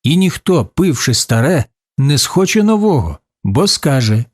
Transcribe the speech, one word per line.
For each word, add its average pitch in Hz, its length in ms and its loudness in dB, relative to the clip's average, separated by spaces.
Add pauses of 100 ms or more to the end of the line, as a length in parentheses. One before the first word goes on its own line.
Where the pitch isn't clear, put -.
І 147 140 0
ніхто, 180 480 0
пивши 143 500 -2
старе, 120 500 0 (340)
не 139 200 2
схоче 196 440 0
нового, 202 560 0 (260)
бо 113 220 0
скаже 123 680 0